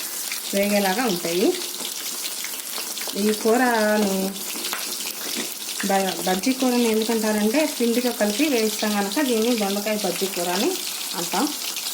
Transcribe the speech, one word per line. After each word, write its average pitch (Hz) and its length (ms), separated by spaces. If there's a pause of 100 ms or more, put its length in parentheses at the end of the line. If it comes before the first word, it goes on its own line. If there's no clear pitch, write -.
(540)
వేగేలాగా 202 500
ఉంటాయి. 180 500 (1600)
ఈ 208 160
కూరని 214 1000 (1600)
బ-, 190 400
బజ్జీ 190 260
కూరని 240 380
ఎందుకంటారంటే 220 800 (120)
పిండితో 240 320
కలిపి 214 360
వేయిస్తాం 220 440
కనుక 208 340
దీన్ని 233 300
దొండకాయ 208 400
బజ్జీ 190 300
కూర 180 220
అని 214 240 (440)
అంటాం. 180 320 (460)